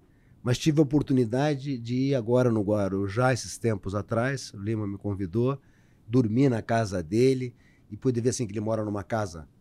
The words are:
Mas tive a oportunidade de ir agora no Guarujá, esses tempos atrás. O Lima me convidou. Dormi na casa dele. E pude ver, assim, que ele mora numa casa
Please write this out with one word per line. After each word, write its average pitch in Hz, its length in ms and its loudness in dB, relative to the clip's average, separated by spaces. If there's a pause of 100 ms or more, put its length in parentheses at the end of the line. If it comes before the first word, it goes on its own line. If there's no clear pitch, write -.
(420)
Mas 127 160 0
tive 156 220 2
a 156 40 6
oportunidade 135 960 0
de 117 180 -6
ir 135 200 0
agora 123 340 2
no 110 140 2
Guarujá, 101 680 0
esses 110 280 -6
tempos 98 340 -2
atrás. 120 600 -4
O 107 40 -16
Lima 107 300 -4
me 98 100 -8
convidou. 101 600 -2 (480)
Dormi 123 420 4
na 113 140 0
casa 101 400 0
dele. 123 500 2 (380)
E 104 60 -12
pude 120 240 0
ver, 123 80 2
assim, 113 180 -2
que 98 60 -12
ele 110 80 -4
mora 107 240 -2
numa 101 180 -4
casa 87 440 -4 (140)